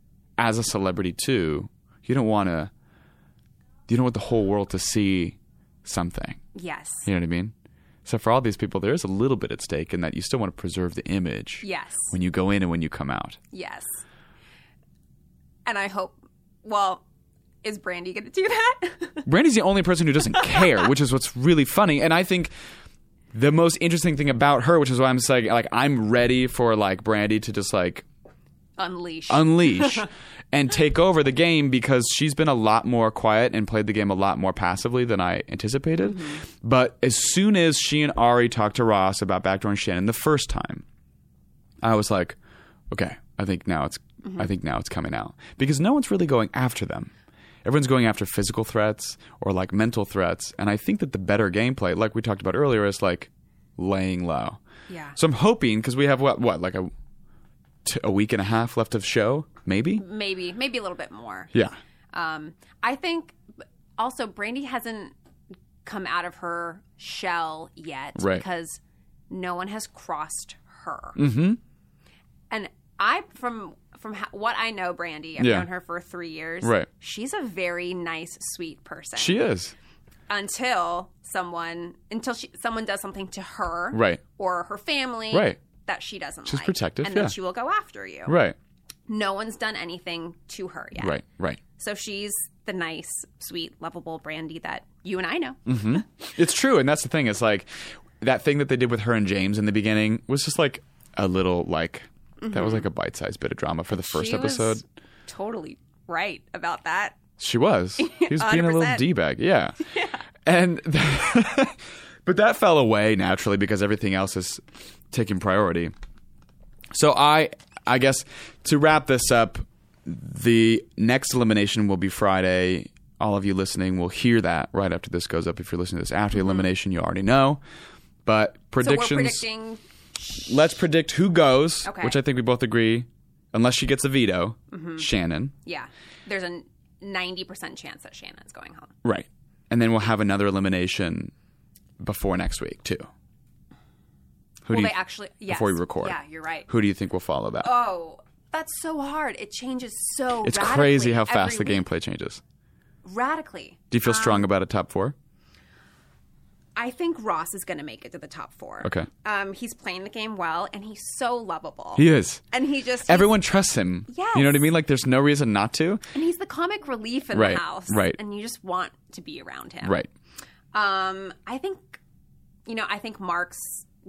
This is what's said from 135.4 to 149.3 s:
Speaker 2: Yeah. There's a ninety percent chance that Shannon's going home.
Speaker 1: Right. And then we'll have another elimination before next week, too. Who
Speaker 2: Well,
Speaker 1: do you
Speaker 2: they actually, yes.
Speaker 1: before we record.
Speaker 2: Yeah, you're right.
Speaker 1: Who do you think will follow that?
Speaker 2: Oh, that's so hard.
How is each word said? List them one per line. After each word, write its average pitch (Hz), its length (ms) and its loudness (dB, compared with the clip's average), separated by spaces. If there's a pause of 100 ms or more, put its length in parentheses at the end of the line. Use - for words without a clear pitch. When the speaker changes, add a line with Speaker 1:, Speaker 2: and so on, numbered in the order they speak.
Speaker 2:
Yeah. 151 200 -12 (420)
There's 196 160 -6
a 175 180 -10 (400)
ninety 185 420 -8
percent 185 340 -16
chance - 260 -18
that - 120 -20
Shannon's - 360 -20
going - 220 -20
home. - 160 -20 (140)
Speaker 1:
Right. - 220 -2 (460)
And 117 100 2
then 113 100 4
we'll 113 100 4
have 107 180 2
another 101 280 2
elimination 92 840 -2 (720)
before 98 340 -2
next - 220 -2
week, - 240 -10
too. - 140 -4 (1700)
Who - 80 -2
Speaker 2:
Well, 110 40 2
Speaker 1:
do 208 40 4
you 101 60 2
Speaker 2:
they - 60 -2
actually, 185 360 -8 (100)
yes. 190 180 -4
Speaker 1:
before 202 140 2
we 170 80 0
record. - 280 -4
Speaker 2:
Yeah, 151 220 -8
you're 160 120 -16
right. 160 280 -10
Speaker 1:
Who 117 120 2
do 104 60 4
you 98 80 2
think - 180 -6
will 92 60 -2
follow 55 320 -4
that? - 160 -4
Speaker 2:
Oh, 196 520 -2 (320)
that's 311 200 -6 (100)
so 320 180 -6
hard. 285 400 -6